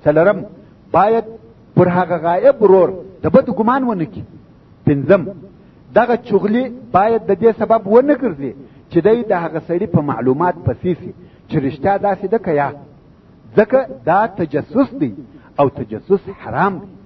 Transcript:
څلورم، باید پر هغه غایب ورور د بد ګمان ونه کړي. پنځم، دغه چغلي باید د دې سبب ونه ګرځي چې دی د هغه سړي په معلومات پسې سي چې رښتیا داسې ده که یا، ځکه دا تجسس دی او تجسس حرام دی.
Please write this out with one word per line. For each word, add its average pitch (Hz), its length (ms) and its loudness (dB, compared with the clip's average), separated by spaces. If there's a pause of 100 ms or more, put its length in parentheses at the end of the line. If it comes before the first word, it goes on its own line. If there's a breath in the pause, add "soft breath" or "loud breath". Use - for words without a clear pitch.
څلورم، 170 340 4 (540 loud breath)
باید 220 320 2 (500)
پر 175 140 4
هغه 175 280 0
غایب 190 460 2
ورور 190 280 6 (320)
د 156 120 -4
بد 262 160 6
ګمان 240 340 0
ونه 196 200 -2
کړي. - 180 -12 (640)
پنځم، 147 360 2 (720 soft breath)
دغه 226 220 2
چغلي 214 480 -2 (280)
باید 226 340 2
د 196 140 0
دې 226 180 4
سبب 220 280 0
ونه 262 280 4
ګرځي 147 380 -6 (380 loud breath)
چې 165 160 2
دی 233 160 2
د 214 100 -6
هغه 160 360 -4
سړي 180 260 -4
په 160 60 4
معلومات 135 540 -2 (120)
پسې 147 340 -4
سي - 120 -16 (360 loud breath)
چې - 80 -6 (100)
رښتیا 151 280 -2 (120)
داسې 190 260 -4
ده 233 60 0
که 180 220 -4
یا، 139 100 -2 (840)
ځکه 220 220 2 (280)
دا 190 200 2
تجسس 170 600 -4 (120)
دی 120 120 -2 (460 loud breath)
او 143 100 2
تجسس 117 540 -4 (200)
حرام 170 360 -4
دی. 196 120 -18 (160)